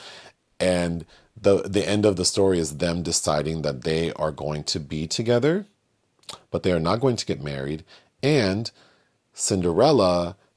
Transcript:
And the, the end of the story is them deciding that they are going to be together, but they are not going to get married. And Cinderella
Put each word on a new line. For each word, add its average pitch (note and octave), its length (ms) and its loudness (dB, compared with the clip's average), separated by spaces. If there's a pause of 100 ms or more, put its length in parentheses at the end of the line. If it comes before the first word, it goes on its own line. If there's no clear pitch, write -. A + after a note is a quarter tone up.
(600)
And F2 440 0 (320)
the, G2 260 4
the G2 240 -2
end G#2 200 2
of G2+ 80 4
the F2+ 100 -2
story F#2+ 360 2
is D2+ 180 -4
them E2+ 240 0
deciding D#2 600 -2
that C#2 200 -4
they D#2+ 300 -2
are D#2 180 -2
going D2 340 -6
to - 140 -4
be D#2 300 -6
together, B2 580 0 (840)
but E2 100 -2
they G2 80 2
are F2 100 2
not F#2 200 0
going B2+ 160 2
to - 100 -6
get D2+ 160 -6
married. C#2+ 420 -6 (380)
And A#2 480 0 (640)
Cinderella F2+ 1000 2 (200)